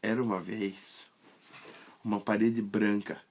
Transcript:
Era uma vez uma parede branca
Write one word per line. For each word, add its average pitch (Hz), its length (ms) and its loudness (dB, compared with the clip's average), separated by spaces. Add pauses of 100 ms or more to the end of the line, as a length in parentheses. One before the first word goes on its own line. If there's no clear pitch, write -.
Era 113 200 0
uma 101 180 0
vez 98 640 -6 (960)
uma 107 180 0
parede 113 420 4
branca 104 580 0 (100)